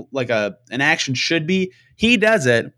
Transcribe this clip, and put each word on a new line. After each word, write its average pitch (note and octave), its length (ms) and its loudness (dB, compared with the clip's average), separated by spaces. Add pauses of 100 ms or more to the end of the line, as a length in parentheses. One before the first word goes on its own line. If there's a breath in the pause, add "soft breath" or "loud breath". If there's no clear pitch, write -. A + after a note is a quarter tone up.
(100)
like, B2+ 200 -6
a, G#2 260 -2 (140)
an A#2+ 100 -6
action D3 340 0
should E3 320 -2
be, F#3 260 -2 (220 soft breath)
he A#3 220 2
does G#3 300 2
it A#2+ 320 2